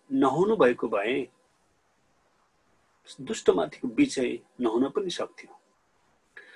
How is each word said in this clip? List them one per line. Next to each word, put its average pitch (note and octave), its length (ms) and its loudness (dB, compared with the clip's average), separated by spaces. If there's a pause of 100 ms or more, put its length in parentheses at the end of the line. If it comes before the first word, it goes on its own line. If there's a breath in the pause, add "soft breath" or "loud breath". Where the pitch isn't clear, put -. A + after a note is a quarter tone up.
(120)
नहुनु C#3 440 2
भएको B2 320 4
भए A2 400 -2 (1900)
दुष्टमाथिको - 680 -2
विजय B2 500 0 (220)
नहुन A#2+ 280 0
पनि F#3 220 -4
सक्थ्यो। - 500 -10 (960 loud breath)